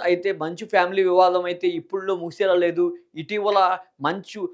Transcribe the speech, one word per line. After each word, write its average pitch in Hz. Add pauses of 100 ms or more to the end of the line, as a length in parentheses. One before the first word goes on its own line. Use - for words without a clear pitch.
అయితే 180
మంచు 165
ఫ్యామిలీ 190
వివాదం 180
అయితే 175
ఇప్పుడులో 190
ముగిసేలా 175
లేదు. 175 (180)
ఇటీవల 190 (220)
మంచు 180